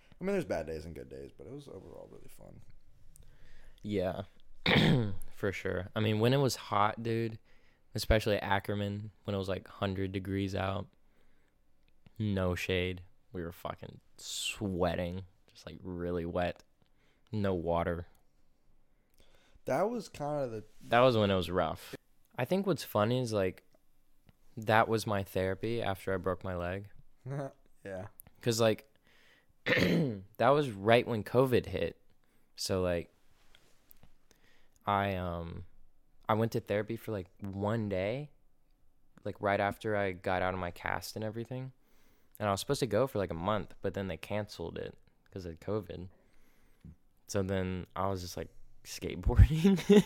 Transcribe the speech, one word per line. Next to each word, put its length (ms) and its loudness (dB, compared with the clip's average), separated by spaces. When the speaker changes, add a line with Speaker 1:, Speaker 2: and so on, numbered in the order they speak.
Speaker 1:
I 20 -6
mean, 100 0
there's 120 0
bad 220 -2
days 180 -6
and 80 -10
good 160 -12
days, 260 -14
but 120 -16
it 60 -14
was 140 -14
overall 440 -16
really 260 -16
fun. 240 -18
Speaker 2:
Yeah, 420 -2
<clears throat> 480 4
for 160 -2
sure. 440 -6
I 40 0
mean, 200 2
when 140 4
it 40 4
was 180 2
hot, 460 0
dude, 380 -4
especially 420 4
Ackerman, 720 -2
when 120 -2
it 40 0
was, 100 -4
like, 180 -6
hundred 440 -2
degrees 440 -2
out, 300 -2
no 360 0
shade, 460 -2
we 100 -6
were 80 -8
fucking 480 -12
sweating, 1040 -2
just, 140 -20
like, 160 -14
really 420 -2
wet, 380 -2
no 220 0
water. 540 0
Speaker 1:
That 260 2
was 180 -6
kinda 380 -4
the 160 -8
Speaker 2:
That 140 8
was 140 10
when 140 6
it 60 4
was 160 0
rough. 420 0
I 80 -2
think 200 0
what's 180 0
funny 360 2
is, 120 -2
like, 320 0
that 300 6
was 180 0
my 160 0
therapy 640 -2
after 280 -2
I 60 2
broke 260 -2
my 120 -4
leg. 360 -4
Speaker 1:
<laughs> 600 -12
Yeah. 220 -8
Speaker 2:
'Cause, 180 0
like, 260 2
<clears throat> 360 -20
that 840 2
was 220 4
right 360 4
when 160 -2
covid 440 4
hit. 280 -4
So, 240 -2
like, 280 0
I, 300 2
um, 480 -6
I 40 4
went 200 2
to 60 -2
therapy 360 -2
for, 160 -10
like, 160 -6
one 480 -2
day, 400 -4
like, 160 -8
right 200 2
after 360 0
I 180 0
got 280 0
out 120 2
of 60 -4
my 120 -4
cast 440 -4
and 100 -4
everything. 460 -8
And 80 -2
I 40 4
was 80 0
supposed 220 -2
to 60 2
go 200 2
for, 100 -6
like, 140 0
a 40 -4
month, 460 0
but 120 -2
then 140 -4
they 100 -4
canceled 600 -6
it 200 -8
'cause 140 -10
of 140 -10
covid. 480 -6
So 160 0
then 520 -2
I 140 0
was 120 -2
just, 160 -10
like, 120 -8
skateboarding. 920 6